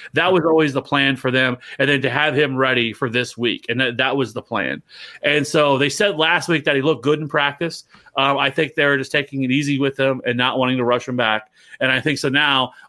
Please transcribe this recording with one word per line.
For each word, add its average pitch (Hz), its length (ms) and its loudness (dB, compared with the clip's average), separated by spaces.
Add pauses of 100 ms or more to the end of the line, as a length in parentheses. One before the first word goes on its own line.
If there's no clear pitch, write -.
(140)
That 165 180 2
was 175 140 4
always 160 280 4
the 131 80 -2
plan 139 340 0
for 131 160 -2
them. 127 260 0 (220)
And 139 100 2
then 139 120 2
to 131 80 -2
have 143 280 0
him 139 200 0
ready 123 360 0
for 123 160 -4
this 120 280 -4
week. 117 320 -4
And 117 100 -2
that, 123 180 -2
that 131 200 0
was 113 160 -2
the 113 80 -8
plan. 76 420 -6 (380)
And 147 260 0
so 143 300 2
they 139 120 2
said 190 280 0
last 165 320 2
week 156 160 0
that 147 100 2
he 135 60 2
looked 135 220 0
good 147 160 2
in 156 100 -6
practice. 147 560 -2 (320)
Um, 139 200 2
I 139 120 0
think 147 260 -2
they 147 100 2
were 139 120 2
just 131 160 -6
taking 139 300 -2
it 127 80 -2
easy 143 280 0
with 135 180 0
him 135 280 0
and 120 120 0
not 123 220 0
wanting 127 160 2
to 127 80 0
rush 120 240 0
him 127 80 -6
back. 110 340 0 (300)
And 131 100 0
I 131 120 0
think 143 180 -2
so - 80 -4
now, 139 460 0 (160)